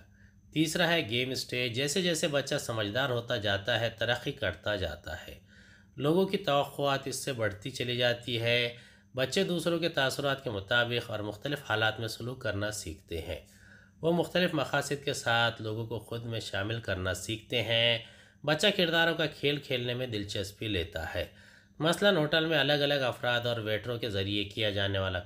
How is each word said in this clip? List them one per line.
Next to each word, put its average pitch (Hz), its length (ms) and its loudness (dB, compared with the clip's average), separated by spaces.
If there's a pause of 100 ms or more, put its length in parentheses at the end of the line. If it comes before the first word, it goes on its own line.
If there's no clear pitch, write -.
(540)
तीसरा 160 340 2
है 165 200 2
गेम 127 280 0
स्टेज। 123 380 -2
जैसे 147 280 0
जैसे 175 280 2
बच्चा 143 300 0
समझदार 113 520 0
होता 120 280 0
जाता 101 380 2
है, 113 140 0
तरक्की 123 420 -2
करता 104 440 -2
जाता 82 400 -6
है, - 220 -14 (580)
लोगों 160 280 4
की 190 140 0
तवक्कुआत 143 680 0
इससे 131 260 -4
बढ़ती 107 380 -2
चली 120 260 -2
जाती 120 400 2
है। 120 520 0 (260)
बच्चे 131 300 2
दूसरों 170 340 0
के 165 120 0
तासुरात 135 520 0
के 123 60 -4
मुताबिक 117 600 2
और 107 140 -4
मुख्तलिफ 139 420 -4
हालात 110 340 2
में 113 100 -2
सलूक 123 320 -8
करना 104 320 -2
सीखते 85 460 -8
हैं। 80 220 -8 (600)
वो 165 120 2
मुख्तलिफ 175 420 2
मकासद 143 500 0
के 139 100 0
साथ 117 460 2
लोगों 110 260 -4
को 113 140 -6
ख़ुद 117 240 -8
में 117 160 -4
शामिल 107 380 -4
करना 92 360 -2
सीखते 110 460 -4
हैं। 117 420 2 (400)
बच्चा 151 280 2
किरदारों 165 440 4
का 160 140 0
खेल 143 300 0
खेलने 123 360 -2
में 127 160 -4
दिलचस्पी 101 560 -4
लेता 85 380 -2
है। 87 240 -4 (500)
मसलन 175 380 4
होटल 156 280 2
में 160 120 2
अलग-अलग 143 460 4
अफराद 120 440 0
और 113 140 -2
वेटरों 107 380 -2
के 120 100 -2
ज़रिए 98 360 0
किया 107 260 0
जाने 98 280 0
वाला 92 260 0